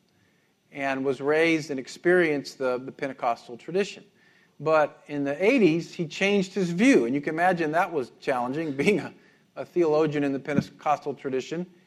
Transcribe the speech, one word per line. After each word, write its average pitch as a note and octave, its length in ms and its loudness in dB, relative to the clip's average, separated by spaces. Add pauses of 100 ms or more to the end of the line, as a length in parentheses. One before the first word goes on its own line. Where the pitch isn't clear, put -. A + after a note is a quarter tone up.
(720)
and C3+ 320 -4
was C3+ 160 -2
raised D#3 500 2
and C3+ 80 -4
experienced D#3 800 0
the, B2+ 200 -2
the C3 140 -12
Pentecostal B2 640 -6
tradition. F#3 480 -6 (580)
But D3+ 440 2
in D3 180 -4
the C#3+ 180 -4
eighties, F#3 520 4
he E3+ 120 -4
changed G3 460 0
his F#3 180 -2
view, F3+ 360 4
and B2+ 80 -2
you C#3+ 80 -2
can D#3 120 -6
imagine E3 380 0
that F3 180 0
was C#3 300 -4
challenging. C3+ 520 -4
<laughs> C3 40 -10
Being C#3+ 240 2
a, - 140 -10 (420)
a C3+ 80 -10
theologian D3+ 580 0
in C#3 120 0
the C#3 40 -4
Pentecostal C#3+ 760 -2
tradition, C3+ 500 -6 (220)